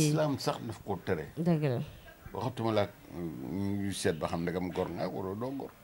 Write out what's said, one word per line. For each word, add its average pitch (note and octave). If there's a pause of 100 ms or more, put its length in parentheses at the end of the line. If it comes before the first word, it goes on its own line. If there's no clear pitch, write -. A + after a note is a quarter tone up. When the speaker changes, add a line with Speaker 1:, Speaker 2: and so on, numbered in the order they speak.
(120)
Speaker 1:
L'islam D3+
sax -
daf A2+
ko G2
tere. D#2 (120)
Speaker 2:
Dëgg E3
la. C3 (520)
Speaker 1:
Waxatuma A2+
la, G#2
euh, D2
ñu G2
seet F#2
ba D#2+
xam E2+
ndegam F2
gor F2
nga E2+
wala F#2+
doo B2
gor. - (120)